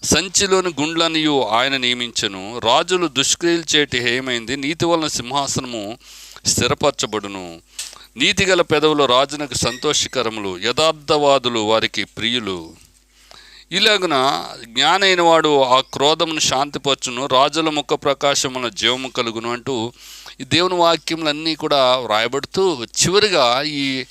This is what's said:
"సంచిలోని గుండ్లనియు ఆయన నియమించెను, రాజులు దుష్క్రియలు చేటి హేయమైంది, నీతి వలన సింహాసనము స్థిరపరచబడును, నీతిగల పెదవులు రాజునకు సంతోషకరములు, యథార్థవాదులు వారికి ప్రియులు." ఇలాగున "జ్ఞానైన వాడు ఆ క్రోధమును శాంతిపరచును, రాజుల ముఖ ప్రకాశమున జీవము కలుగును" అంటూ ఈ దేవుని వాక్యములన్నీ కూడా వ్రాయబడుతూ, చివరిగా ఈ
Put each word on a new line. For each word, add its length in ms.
"సంచిలోని 640
గుండ్లనియు 760
ఆయన 340
నియమించెను, 840
రాజులు 480
దుష్క్రియలు 720
చేటి 220
హేయమైంది, 580
నీతి 280
వలన 220
సింహాసనము 920
స్థిరపరచబడును, 1120
నీతిగల 460
పెదవులు 420
రాజునకు 500
సంతోషకరములు, 1040
యథార్థవాదులు 1000
వారికి 460
ప్రియులు." 840
ఇలాగున 760
"జ్ఞానైన 560
వాడు 420
ఆ 180
క్రోధమును 580
శాంతిపరచును, 880
రాజుల 440
ముఖ 220
ప్రకాశమున 760
జీవము 400
కలుగును" 440
అంటూ 400
ఈ 40
దేవుని 300
వాక్యములన్నీ 800
కూడా 420
వ్రాయబడుతూ, 880
చివరిగా 800
ఈ 480